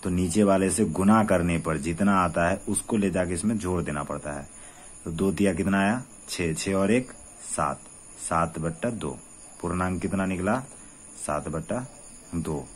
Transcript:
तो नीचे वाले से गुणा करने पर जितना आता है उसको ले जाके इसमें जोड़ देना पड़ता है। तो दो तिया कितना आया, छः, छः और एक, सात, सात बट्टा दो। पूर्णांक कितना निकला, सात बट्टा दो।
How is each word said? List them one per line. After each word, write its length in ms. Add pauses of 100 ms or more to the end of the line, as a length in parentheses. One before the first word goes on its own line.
तो 80
नीचे 320
वाले 280
से 160
गुणा 380
करने 340
पर 200
जितना 360
आता 340
है 80 (120)
उसको 280
ले 140
जाके 240
इसमें 240
जोड़ 240
देना 200
पड़ता 300
है। 140 (580)
तो 60
दो 220
तिया 220
कितना 260
आया, 220 (260)
छः, 260
छः 200
और 160
एक, 200 (360)
सात, 340 (400)
सात 380
बट्टा 340
दो। 180 (500)
पूर्णांक 420
कितना 240
निकला, 320 (600)
सात 300
बट्टा 360 (500)
दो। 300 (120)